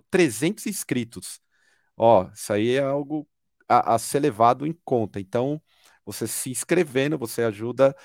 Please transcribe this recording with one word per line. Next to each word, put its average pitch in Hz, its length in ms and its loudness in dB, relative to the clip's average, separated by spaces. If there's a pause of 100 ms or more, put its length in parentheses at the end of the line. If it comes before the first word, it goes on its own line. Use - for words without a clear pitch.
trezentos 160 580 0
inscritos. - 760 -8 (560)
Ó, 107 360 6
isso - 200 -6
aí 117 220 0
é 139 40 0
algo 143 480 -4 (400)
a, 117 280 4
a 113 40 2
ser - 200 -4
levado 127 460 2
em 165 80 -4 (120)
conta. 110 340 -2
Então, 123 420 -4 (440)
você 104 220 -8
se - 220 -8
inscrevendo, 147 680 0
você 117 260 -4
ajuda 120 500 2 (120)